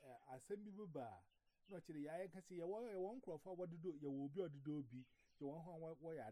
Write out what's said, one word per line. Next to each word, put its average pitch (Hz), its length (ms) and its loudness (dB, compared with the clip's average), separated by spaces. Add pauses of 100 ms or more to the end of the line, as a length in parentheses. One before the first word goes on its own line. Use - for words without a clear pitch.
eh, 131 320 -10
asɛm 202 300 -2
bi 208 80 -6
bɛba 190 340 -2
a, 95 180 -6 (460)
na 196 80 -2
ɔkyerɛ 156 240 -4
yɛayɛ 165 300 0
ka 185 100 -6
sɛ 180 160 -8
yɛwɔ, 175 200 2 (160)
yɛwɔ 196 280 2
nkurɔfo 160 300 -2
a 180 40 0
wɔdodɔ, 170 460 0
yɛwɔ 139 240 4
obi 143 160 2
a 175 80 8
ɔdodɔ 147 300 2
obi, 127 260 -2 (340)
yɛwɔ 147 240 0
hɔ 170 60 -6
a 170 100 -4
wɔ-, 160 220 -2
wɔyɛ 160 200 -2 (100)